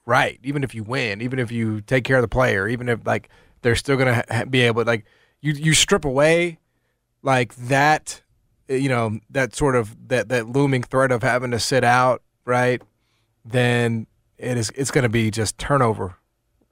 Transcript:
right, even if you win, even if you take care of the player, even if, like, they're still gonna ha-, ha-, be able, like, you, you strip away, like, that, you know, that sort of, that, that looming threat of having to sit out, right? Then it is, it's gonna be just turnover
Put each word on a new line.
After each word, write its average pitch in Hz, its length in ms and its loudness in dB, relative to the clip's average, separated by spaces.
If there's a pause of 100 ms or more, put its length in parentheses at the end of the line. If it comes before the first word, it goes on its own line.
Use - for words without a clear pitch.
right, 120 360 0
even 139 200 -6
if 123 100 -4
you 113 100 -8
win, 110 380 -4
even 127 160 -6
if 117 140 -4
you 113 300 -2
take 131 220 0
care 135 140 2
of 123 60 4
the 113 40 0
player, 113 400 0
even 123 220 -4
if, 110 160 -4
like, 110 240 -4 (320)
they're 117 140 2
still 139 220 0
gonna 127 180 2
ha-, - 160 -2
ha-, 113 140 -2
be 131 160 0
able, 117 220 2
like, 113 220 -2 (360)
you, 151 120 -2
you 151 220 0
strip 185 300 2
away, 160 520 2 (640)
like, 139 340 0
that, 139 640 0 (460)
you 135 220 -2
know, 113 300 -2 (100)
that 131 260 -4
sort 139 200 0
of, 113 200 -2 (120)
that, 117 220 -2
that 117 200 -2
looming 135 320 2
threat 131 300 0
of 117 100 0
having 123 300 0
to 120 80 -2
sit 131 240 0
out, 123 400 2 (220)
right? 123 360 0 (640)
Then 120 640 0 (300)
it 120 200 -4
is, 113 180 -2
it's 135 160 -4
gonna 127 160 2
be 110 220 0
just 107 300 -4
turnover 107 580 0 (540)